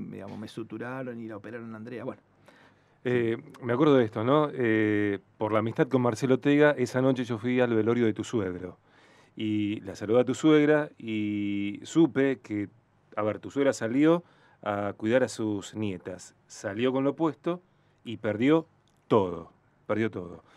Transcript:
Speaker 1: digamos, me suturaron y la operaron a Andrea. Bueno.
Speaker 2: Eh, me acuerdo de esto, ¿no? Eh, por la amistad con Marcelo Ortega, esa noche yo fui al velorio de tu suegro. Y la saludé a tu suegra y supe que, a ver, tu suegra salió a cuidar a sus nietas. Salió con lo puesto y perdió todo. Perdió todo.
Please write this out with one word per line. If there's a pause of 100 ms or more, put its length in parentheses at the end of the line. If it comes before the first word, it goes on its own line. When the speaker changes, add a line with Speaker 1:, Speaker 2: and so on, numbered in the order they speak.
(120)
Speaker 1:
digamos,
me
suturaron
y
la
operaron
a
Andrea.
Bueno. (840)
Speaker 2:
Eh, (240)
me
acuerdo
de
esto,
¿no?
Eh, (180)
por
la
amistad
con
Marcelo
Ortega,
esa
noche
yo
fui
al
velorio
de
tu
suegro. (600)
Y
la
saludé
a
tu
suegra
y
supe
que, (480)
a
ver,
tu
suegra
salió (400)
a
cuidar
a
sus
nietas. (120)
Salió
con
lo
puesto (420)
y
perdió (420)
todo. (360)
Perdió
todo. (140)